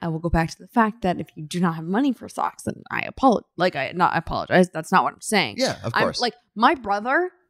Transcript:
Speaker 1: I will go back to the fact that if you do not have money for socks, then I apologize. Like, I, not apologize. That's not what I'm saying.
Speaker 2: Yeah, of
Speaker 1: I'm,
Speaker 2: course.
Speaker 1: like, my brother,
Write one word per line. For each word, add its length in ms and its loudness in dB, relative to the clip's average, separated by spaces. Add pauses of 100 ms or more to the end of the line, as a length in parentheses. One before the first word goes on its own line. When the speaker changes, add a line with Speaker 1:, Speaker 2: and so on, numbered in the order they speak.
Speaker 1:
I 80 -4
will 100 -2
go 100 -2
back 220 2
to 60 -16
the 100 -20
fact 360 2
that 160 0
if 160 -8
you 80 -12
do 180 -4
not 140 2
have 100 -10
money 280 0
for 140 -14
socks, 360 -4
then 280 -6
I 100 -2
apologize. 460 2 (100)
Like, 200 2
I, 180 -4
not 220 2
apologize. 540 -2
That's 200 -10
not 140 6
what 80 -2
I'm 80 -20
saying. 360 0
Speaker 2:
Yeah, 260 -2
of 120 -4
Speaker 1:
I'm, 80 2
Speaker 2:
course. 160 -2
Speaker 1:
like, 140 -2 (220)
my 200 4
brother, 560 0 (180)